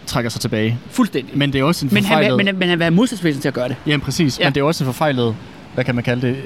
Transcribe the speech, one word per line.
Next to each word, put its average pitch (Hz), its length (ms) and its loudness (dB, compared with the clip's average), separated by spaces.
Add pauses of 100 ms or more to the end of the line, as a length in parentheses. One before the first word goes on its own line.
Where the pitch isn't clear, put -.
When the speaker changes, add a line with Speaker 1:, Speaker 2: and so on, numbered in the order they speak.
Speaker 1:
trækker 117 240 -2
sig - 120 -8
tilbage. 113 360 0 (120)
Speaker 2:
Fuldstændig. 160 480 -2
Speaker 1:
Men 143 160 0
det 139 60 2
er 135 40 2
også 156 220 0
en 127 80 0
Speaker 2:
Men 208 100 2
han 190 160 2
vil, 196 60 4
Speaker 1:
forfejlet 202 200 2
Speaker 2:
men, 190 140 -2
men 180 100 2
han 170 100 2
vil 170 40 2
have 165 120 4
modstandsbevægelsen 175 460 2
til 156 60 0
at 131 60 -2
gøre 123 160 -2
det. 123 60 -4 (120)
Speaker 1:
Jamen, 147 140 2
præcis. 139 380 0
Speaker 2:
Ja. 165 60 0
Speaker 1:
Men 139 100 2
det 143 60 2
er 139 40 2
også 156 180 0
en - 20 0
forfejlet, 123 500 0 (380)
hvad 127 100 -2
kan 120 120 0
man 120 80 -2
kalde 123 240 0
det, 127 80 0 (100)